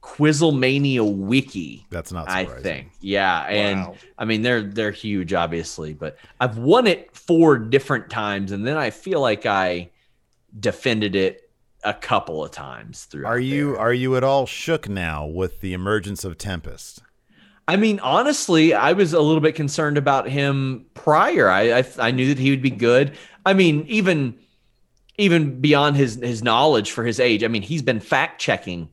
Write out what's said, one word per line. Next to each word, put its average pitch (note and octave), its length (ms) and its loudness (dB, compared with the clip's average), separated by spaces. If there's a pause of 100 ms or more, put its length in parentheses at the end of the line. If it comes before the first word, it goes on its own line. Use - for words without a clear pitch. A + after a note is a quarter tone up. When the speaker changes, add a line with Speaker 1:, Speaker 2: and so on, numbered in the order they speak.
Speaker 1:
Quizzlemania C#3+ 960 2 (160)
wiki, F#2+ 720 -4
Speaker 2:
That's E2+ 240 -12
not E2+ 160 -10
Speaker 1:
I F#2+ 140 -2
Speaker 2:
surprising. C2 200 -10
Speaker 1:
think. D#2 280 -8 (100)
Yeah, G2 480 0
and G2+ 380 -2
Speaker 3:
Wow. F2 80 -16 (240)
Speaker 1:
I A2 80 -6
mean, A2 160 0
they're, A#2+ 200 0
they're G#2 280 -4
huge, G2+ 420 -6
obviously, E2 640 -6
but D2+ 240 -12 (200)
I've A#2 200 -4
won F#3+ 280 4
it - 300 -2
four D#3+ 420 4
different A#2 520 -2
times, G2+ 420 -6
and G2+ 140 -6
then D3 100 -2
I C3 140 -2
feel F3 320 -4
like A2 240 0
I F#2 440 -2 (680)
defended G#2+ 560 -2
it F#2+ 340 -2 (360)
a G#2 100 -2
couple E2 500 -4
of C#2+ 60 -14
times B1 540 -18
throughout D2 240 -12
Speaker 2:
Are A#2 100 -2
you, C#3 340 -4
Speaker 1:
there. G#2 80 -6
Speaker 2:
are A2+ 120 0
you B2+ 240 0
at B2+ 80 0
all C3+ 220 0
shook - 420 -6
now E2 380 -6
with E2+ 340 -6
the F#2+ 140 -8
emergence G2 500 -4
of E2+ 140 -10
Tempest? F2 640 -12 (680)
Speaker 1:
I F3 80 2
mean, G#3 240 2
honestly, E3 720 2
I C3 200 2
was F#3 180 2
a E3+ 80 4
little D#3 200 4
bit D3+ 140 2
concerned D3 420 -2
about C#3 320 0
him C3+ 680 -2
prior. E3 540 4
I, A2 300 4
I, B2+ 60 2 (160)
I A#2 100 2
knew B2+ 240 0
that B2+ 60 -8
he C3+ 100 2
would C3+ 120 0
be C3+ 80 2
good. A#2+ 420 4 (340)
I F#3+ 80 4
mean, D#3+ 320 4
even, F3 480 0 (840)
even D#3+ 420 2
beyond D3 360 4
his, B2 200 2
his A#2+ 260 -6
knowledge A#2+ 480 2
for A#2 140 -6
his A#2+ 160 -2
age, A#2 240 2
I A2+ 40 0
mean, A2+ 140 -2
he's C#3 200 -6
been A#2 180 -2
fact-checking C3 920 -4